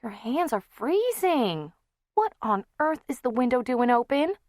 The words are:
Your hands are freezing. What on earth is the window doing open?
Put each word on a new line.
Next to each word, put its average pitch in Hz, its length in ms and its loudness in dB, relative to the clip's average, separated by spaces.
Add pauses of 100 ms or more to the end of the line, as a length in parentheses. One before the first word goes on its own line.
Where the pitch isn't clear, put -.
Your 220 120 -12
hands 269 400 -4
are 208 80 -2
freezing. 285 1120 0 (400)
What 427 180 0 (100)
on 202 220 0 (160)
earth 311 300 0
is - 100 -6
the - 100 -2
window 247 320 2
doing 240 280 0
open? 277 460 2 (140)